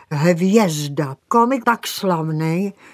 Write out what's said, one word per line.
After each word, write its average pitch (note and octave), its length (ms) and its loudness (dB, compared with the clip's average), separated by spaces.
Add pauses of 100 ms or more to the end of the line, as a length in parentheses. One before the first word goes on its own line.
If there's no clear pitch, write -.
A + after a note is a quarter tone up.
(100)
Hvězda, D#3 1080 0 (120)
komik A#3+ 360 2
tak A#3 220 0
slavnej, D#3+ 880 -2 (220)